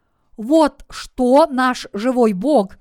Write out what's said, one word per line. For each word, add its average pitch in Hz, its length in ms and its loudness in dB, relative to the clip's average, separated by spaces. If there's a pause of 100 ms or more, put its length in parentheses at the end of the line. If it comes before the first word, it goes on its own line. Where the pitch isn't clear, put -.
(380)
Вот 285 520 0
что 254 560 0
наш 254 480 -4
живой 233 400 0
Бог 208 480 -2